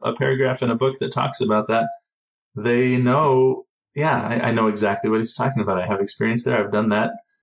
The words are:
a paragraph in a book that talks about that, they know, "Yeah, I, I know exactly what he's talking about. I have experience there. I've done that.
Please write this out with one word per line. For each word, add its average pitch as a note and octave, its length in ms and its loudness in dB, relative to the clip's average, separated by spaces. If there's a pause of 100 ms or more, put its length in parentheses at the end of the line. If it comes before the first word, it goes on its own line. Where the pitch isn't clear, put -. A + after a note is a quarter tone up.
a A#2 120 -4
paragraph C3 480 -2
in A#2+ 80 0
a A#2 60 0
book C3 240 -2
that - 120 -4
talks - 300 -4
about G#2+ 260 0
that, A2+ 220 0 (680)
they B2 420 2
know, C3 680 2 (300)
"Yeah, D3 320 0
I, A#2 220 0
I - 20 0
know A2+ 160 2
exactly G#2 420 0
what A2 100 2
he's A2+ 160 -4
talking A#2 260 -2
about. F#2+ 200 0
I F2+ 60 -4
have G2 140 -2
experience A2+ 420 -2
there. A#2 200 0
I've - 80 -4
done G#2+ 180 0
that. G#2+ 220 0 (320)